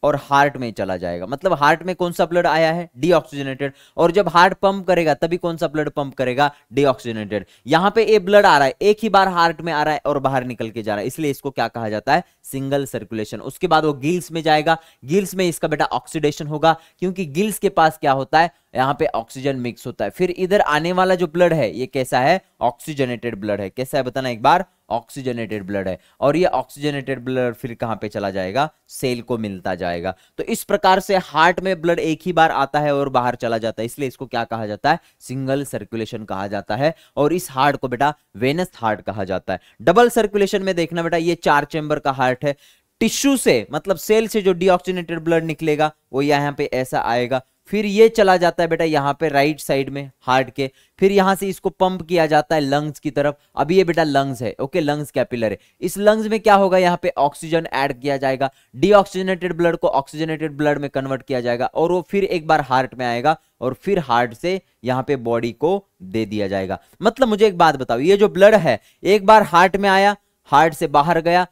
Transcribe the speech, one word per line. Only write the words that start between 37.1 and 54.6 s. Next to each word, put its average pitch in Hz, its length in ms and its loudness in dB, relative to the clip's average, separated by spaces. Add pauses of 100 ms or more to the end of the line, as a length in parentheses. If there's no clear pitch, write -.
और 147 160 2
इस 175 180 -6
हार्ट 135 260 0
को 139 100 -6
बेटा 131 260 0 (240)
वेनस 147 380 -2
हार्ट 110 260 -2
कहा 98 220 -6
जाता 92 300 -6
है। 92 60 -6 (220)
डबल 208 300 6
सर्कुलेशन 202 520 0
में 190 120 -2
देखना 170 280 -2
बेटा, 165 140 -2
ये 165 200 0
चार 147 280 2
चेंबर 151 340 -4
का 139 140 -2
हार्ट 127 320 -2
है, 143 100 -2 (460)
टिश्यू 269 360 0
से 135 340 2
मतलब 160 260 -4
सेल 220 300 0
से 214 140 -2
जो 190 120 2
डीऑक्सीजनेटेड 180 640 -2
ब्लड 165 260 0
निकलेगा 151 460 -2 (220)
वो 131 80 -2
यहाँ 143 320 0
पे 143 200 -4
ऐसा 131 280 -2
आएगा, 123 400 -2 (280)
फिर 208 160 -2
ये 208 240 6
चला 202 280 4
जाता 170 260 2
है 165 60 0
बेटा 165 140 0
यहाँ 143 360 0
पे 160 100 0
राइट 143 300 2
साइड 135 300 -2
में 139 200 -10 (120)
हार्ट 131 280 0
के, 135 200 -6 (300)
फिर 196 120 4
यहाँ 196 240 4
से 196 120 -6
इसको 190 240 -4
पंप 185 300 0
किया 165 240 2
जाता 151 300 2
है 156 60 2
लंग्स 147 380 -2
की - 120 -8
तरफ। 143 260 -2 (180)
अभी 151 220 2
ये 190 60 6
बेटा 165 200 2
लंग्स 139 380 0
है, 113 200 -6